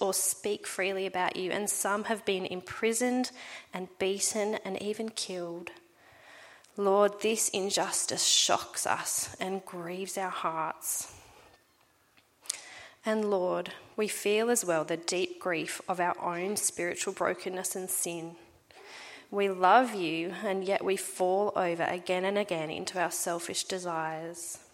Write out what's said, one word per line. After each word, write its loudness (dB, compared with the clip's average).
or 2
speak 0
freely 0
about 0
you, -2
and -2
some 0
have -2
been 0
imprisoned 0
and -6
beaten 0
and -4
even -4
killed. -6
Lord, 6
this 2
injustice 0
shocks 4
us -2
and -2
grieves -8
our -2
hearts. -4
And 2
Lord, 0
we 0
feel 2
as 2
well 2
the -2
deep -2
grief -2
of 0
our 2
own -2
spiritual -2
brokenness -2
and -6
sin. -4
We 2
love 8
you, 0
and 0
yet 2
we 2
fall 2
over 2
again 0
and 2
again -2
into -6
our 2
selfish -2
desires. -6